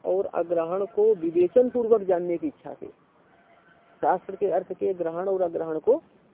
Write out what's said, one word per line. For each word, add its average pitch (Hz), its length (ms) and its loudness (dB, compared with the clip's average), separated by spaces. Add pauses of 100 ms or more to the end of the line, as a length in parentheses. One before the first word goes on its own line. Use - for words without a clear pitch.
और 185 200 0
अग्रहण 170 600 -2
को 208 300 2
विवेचन 254 540 2
पूर्वक 226 320 2
जानने 175 360 0
की 160 100 -6
इच्छा 139 260 -12
से, - 140 -18 (1120)
शास्त्र 180 340 -2
के 202 120 -2
अर्थ 180 260 -2
के 196 200 -2
ग्रहण 175 340 -4
और 190 140 0
अग्रहण 160 380 -4
को 269 220 2 (320)